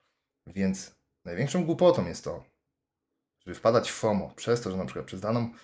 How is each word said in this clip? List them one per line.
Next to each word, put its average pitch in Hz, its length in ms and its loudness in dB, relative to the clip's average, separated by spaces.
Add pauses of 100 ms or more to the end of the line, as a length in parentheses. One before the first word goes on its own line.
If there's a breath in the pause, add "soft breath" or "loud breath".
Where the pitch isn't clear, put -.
(460)
Więc 95 480 -2 (300)
największą 135 400 -2
głupotą 165 420 4
jest 82 180 -8
to, 82 200 -8 (960)
żeby 90 140 -12
wpadać 113 360 4
w - 40 -8
fomo 101 360 0
przez 120 300 -2
to, 101 100 -4
że 92 60 -4
na 92 80 -4
przykład 87 220 -8
przez 95 140 -12
daną 117 440 -2